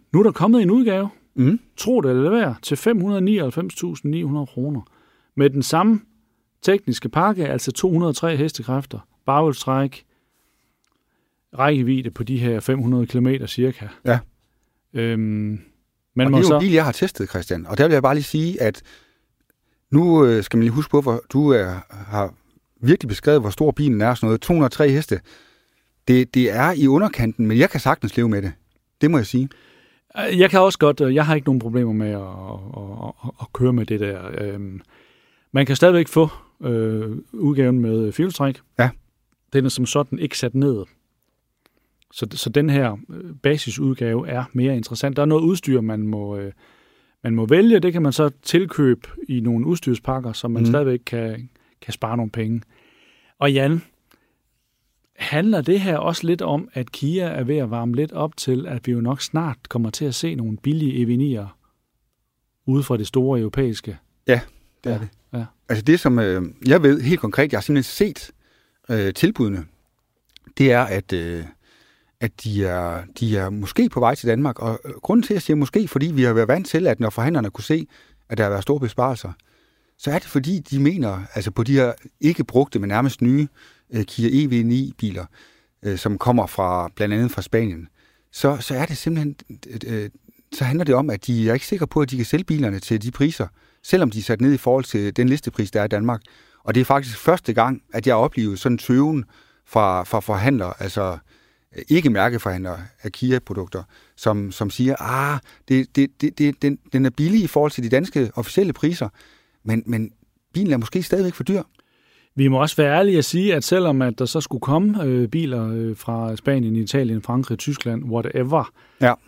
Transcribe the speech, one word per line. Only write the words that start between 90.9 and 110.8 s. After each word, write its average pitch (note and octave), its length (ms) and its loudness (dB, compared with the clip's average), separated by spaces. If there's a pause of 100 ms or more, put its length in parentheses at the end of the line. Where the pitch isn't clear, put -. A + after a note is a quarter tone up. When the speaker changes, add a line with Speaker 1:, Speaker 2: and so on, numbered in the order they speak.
Speaker 2:
om, C#3+ 140 2
at G#2 180 -6
de A2+ 220 2
er A2+ 40 2
ikke C3+ 140 -4
sikre E3+ 200 -2
på, - 140 0
at C3+ 100 -2
de C3 40 -6
kan A#2+ 100 -2
sælge D#3+ 180 -2
bilerne B2+ 360 -2
til G#2+ 240 -2
de A#2+ 80 -6
priser, C#3 360 -2 (360)
selvom F3 280 2
de G#2 80 -6
er G#2 40 -8
sat A2 180 -2
ned C3+ 120 4
i C3+ 40 2
forhold B2+ 260 2
til G2+ 340 -4
den B2 120 2
listepris, A#2 420 -2
der G#2+ 100 0
er G#2 40 0
i - 20 -6
Danmark. A2 340 -2 (420)
Og A2 120 -4
det B2+ 60 6
er B2 40 2
faktisk C3+ 320 0
første D#3+ 360 2
gang, A#2 280 2 (120)
at A2+ 140 -2
jeg B2 80 4
har G#2+ 40 4
oplevet A2 400 0
sådan B2+ 140 0
en A#2 40 0
tøven C3+ 480 2 (400)
fra, F#2+ 380 2
fra A2 160 -4
forhandlere, G2+ 600 -2
altså, F#2+ 380 -4 (600)
øh, - 120 -14
ikke D#3 200 4
mærkeforhandlere G2 680 -2 (240)
af G2+ 100 -8
Kia-produkter, G2 720 -4 (320)
som, G#2 360 -2
som G2+ 180 -4
siger, B2+ 300 0
"Ah, C3+ 400 -4 (280)
det, C3 280 0
det, C#3 260 0
det, D3 160 -2
det, C#3+ 240 0
den, C#3+ 180 0 (140)
den C3+ 120 2
er C3 40 2
billig F3 340 2
i E3 40 -2
forhold D3 240 2
til C3 120 -8
de A2+ 60 -4
danske C3 460 0
officielle F3+ 380 0
priser, D3+ 360 -2 (540)
men, A2+ 220 -2
men A2+ 260 -4 (420)
bilen F3+ 200 0
er C3 40 2
måske A#2+ 260 -4